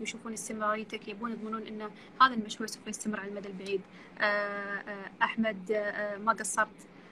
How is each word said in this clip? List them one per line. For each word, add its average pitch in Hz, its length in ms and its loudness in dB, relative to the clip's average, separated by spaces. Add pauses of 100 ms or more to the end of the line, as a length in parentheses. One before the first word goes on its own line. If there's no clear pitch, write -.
ويشوفون 226 320 -6
استمراريتك، 214 760 -2
يبون 220 240 -4
يضمنون 220 300 -4
أن 214 200 -8 (400)
هذا 262 120 10
المشروع 214 320 -2
سوف - 200 -8
يستمر 208 340 -2
على 196 80 -4
المدى 202 200 -6
البعيد. 196 320 0 (400)
آه، 214 40 6
آه، 202 840 2 (120)
أحمد، 220 500 2
آه، 208 440 0
ما 214 160 4
قصرت، 208 540 0 (240)